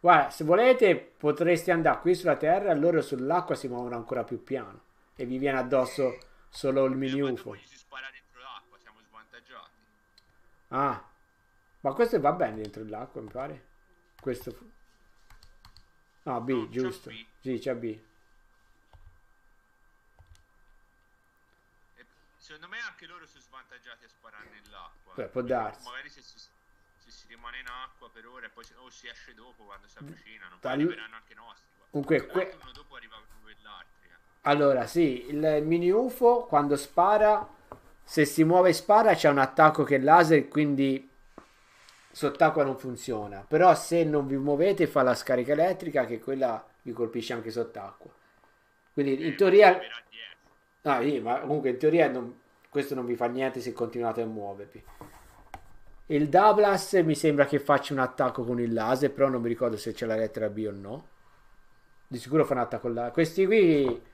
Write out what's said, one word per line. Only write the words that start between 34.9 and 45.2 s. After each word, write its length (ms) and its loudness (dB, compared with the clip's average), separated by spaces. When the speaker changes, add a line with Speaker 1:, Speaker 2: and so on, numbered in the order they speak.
Speaker 1:
il 360 0
mini 260 0
ufo 560 2
quando 300 2
spara, 720 2
se 220 2
si 200 2
muove 260 6
e 20 4
spara, 420 4
c'è 140 2
un 100 4
attacco 460 4
che 120 2
è 20 4
laser, 500 6
quindi 580 0
sott'acqua 540 2
non 140 -4
funziona. 680 -10
Però 280 6
se 300 0
non 220 0
vi 100 -4
muovete 500 0
fa 160 0
la 120 2
scarica 380 -2